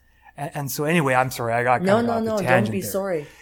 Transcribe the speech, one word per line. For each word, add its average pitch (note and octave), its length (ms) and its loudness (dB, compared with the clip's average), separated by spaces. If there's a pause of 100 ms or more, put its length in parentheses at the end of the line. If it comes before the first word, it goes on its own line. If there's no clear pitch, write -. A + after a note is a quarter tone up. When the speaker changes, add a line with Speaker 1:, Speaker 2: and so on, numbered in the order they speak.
(380)
Speaker 1:
And, D3 160 -8
and C#3+ 180 -6
so D3+ 140 -4
anyway, D3+ 300 2
I'm C3 160 2
sorry, A#2 220 -4
I A#2+ 100 0
got B2 180 2
Speaker 2:
No, F#3+ 160 4
Speaker 1:
kinda A#3 100 0
Speaker 2:
no, A#3 60 -2
Speaker 1:
off A3+ 60 -2
the A3+ 100 -2
Speaker 2:
no, A3 80 -2
don't G3 80 -2
Speaker 1:
tangent B2 260 2
Speaker 2:
be G2 100 -2
Speaker 1:
there. G#2 100 -6
Speaker 2:
sorry. F3+ 360 -4 (140)